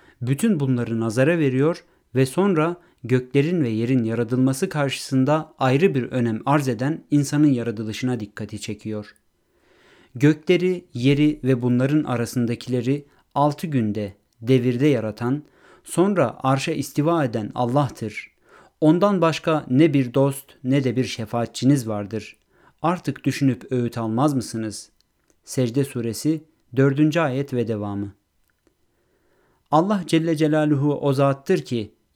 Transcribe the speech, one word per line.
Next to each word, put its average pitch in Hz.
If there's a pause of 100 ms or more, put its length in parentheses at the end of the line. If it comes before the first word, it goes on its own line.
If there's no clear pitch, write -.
(220)
bütün 139
bunları 120
nazara 131
veriyor 147 (300)
ve 131
sonra 175 (280)
göklerin 139
ve 123
yerin 117
yaratılması 127
karşısında 143
ayrı 139
bir 127
önem 117
arz 139
eden 131
insanın 147
yaratılışına 117
dikkati 104
çekiyor. 107 (1000)
"Gökleri, 170 (100)
yeri 143
ve 127
bunların 131
arasındakileri 120 (280)
altı 143
günde, 107 (260)
devirde 127
yaratan, 120 (420)
sonra 175
arşa 135
istiva 147
eden 113
Allah'tır. 120 (500)
Ondan 180
başka 160
ne 143
bir 127
dost 139 (200)
ne 127
de 120
bir 127
şefaatçiniz 117
vardır. 104 (460)
Artık 165
düşünüp 131
öğüt 120
almaz 120
mısınız?" 110 (540)
Secde 127
suresi 135 (320)
dördüncü 147
ayet 139
ve 117
devamı. 101 (1600)
Allah 185
Celle 160
Celaluhu 151
o 139
zattır 139
ki 117 (220)